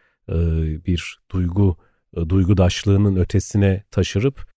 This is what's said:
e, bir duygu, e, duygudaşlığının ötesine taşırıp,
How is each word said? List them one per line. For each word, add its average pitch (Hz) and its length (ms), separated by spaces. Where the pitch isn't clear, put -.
e, - 60
bir - 320
duygu, 92 440
e, 82 120
duygudaşlığının 95 880
ötesine 95 720
taşırıp, 101 560